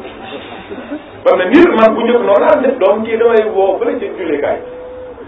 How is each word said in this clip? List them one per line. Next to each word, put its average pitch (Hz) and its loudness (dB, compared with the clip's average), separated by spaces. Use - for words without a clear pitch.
Ba - 0
ne 185 0
nit 339 6
man 220 4
bu - -2
njëkk 233 2
noonu 196 2
laa - 4
def - 0
doom 208 2
kii 226 -4
damay 226 4
woo 190 0
fële - -4
ca 196 -6
jullikaay. 143 -4